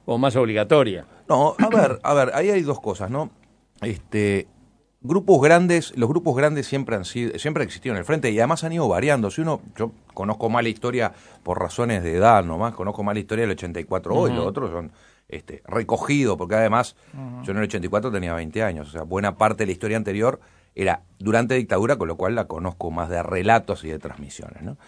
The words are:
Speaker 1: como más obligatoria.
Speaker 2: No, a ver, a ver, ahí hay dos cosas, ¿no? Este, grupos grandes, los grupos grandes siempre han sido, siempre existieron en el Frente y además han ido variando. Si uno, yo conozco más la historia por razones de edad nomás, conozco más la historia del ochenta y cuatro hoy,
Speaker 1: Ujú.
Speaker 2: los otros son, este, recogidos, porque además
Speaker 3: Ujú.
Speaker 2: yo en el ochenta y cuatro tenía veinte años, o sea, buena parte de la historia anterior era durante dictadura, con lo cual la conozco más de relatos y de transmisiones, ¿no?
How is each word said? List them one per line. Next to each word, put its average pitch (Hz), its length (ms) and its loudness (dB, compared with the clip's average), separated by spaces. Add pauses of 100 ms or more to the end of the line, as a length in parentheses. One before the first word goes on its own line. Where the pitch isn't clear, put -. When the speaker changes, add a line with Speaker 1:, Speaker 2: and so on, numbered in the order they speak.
Speaker 1:
como 120 100 0
más 127 200 2
obligatoria. 107 680 2 (240)
Speaker 2:
No, 151 300 4
a 320 100 4
ver, 160 340 4
a 143 120 2
ver, 131 180 4
ahí 175 160 2
hay 196 140 2
dos 143 180 -2
cosas, 98 300 -6
¿no? 143 220 -6 (500)
Este, 104 640 -2 (540)
grupos 175 400 4
grandes, 170 560 6
los 120 100 2
grupos 156 300 0
grandes 143 300 2
siempre 120 300 -4
han 92 100 -6
sido, 120 320 -6
siempre 147 260 -2
existieron 113 320 -6
en 95 40 -2
el 90 40 -8
Frente 147 260 0
y 104 80 0
además 135 240 2
han 160 120 -4
ido 165 140 0
variando. 120 420 2
Si 120 100 -6
uno, 160 220 -2 (120)
yo 113 180 -6 (200)
conozco 107 380 -2
más 120 120 2
la 117 60 0
historia 120 460 -2 (280)
por 90 160 -4
razones 101 440 -2
de 82 120 -2
edad 101 300 6
nomás, 87 300 -4
conozco 104 280 -6
más 104 120 -2
la 107 60 -2
historia 110 240 -4
del 104 80 -2
ochenta 87 280 -8
y 80 40 -10
cuatro 92 320 -4
hoy, 165 160 2
Speaker 1:
Ujú. - 80 -2
Speaker 2:
los 82 80 -2
otros 101 220 -6
son, 85 220 -8 (380)
este, - 360 -14
recogidos, 117 720 0
porque 90 200 -2
además 113 380 2 (200)
Speaker 3:
Ujú. 123 320 -14
Speaker 2:
yo 98 60 -6
en 98 40 -4
el 107 80 0
ochenta 92 220 -6
y - 20 -6
cuatro 110 240 0
tenía 90 220 -4
veinte 82 280 -6
años, 80 260 -4
o 71 40 -20
sea, 80 120 -10
buena 95 340 -2
parte 110 240 2
de 101 60 -2
la 92 40 -4
historia 107 240 -4
anterior 104 440 -2 (340)
era 92 300 0 (140)
durante 113 360 2
dictadura, 117 420 2
con 90 120 -4
lo 82 100 -6
cual 92 160 -2
la 113 100 -2
conozco 87 460 -8
más 82 180 -6
de 85 140 -4
relatos 98 640 0
y 78 40 -8
de 78 100 -8
transmisiones, - 640 -16
¿no? 123 140 -12 (100)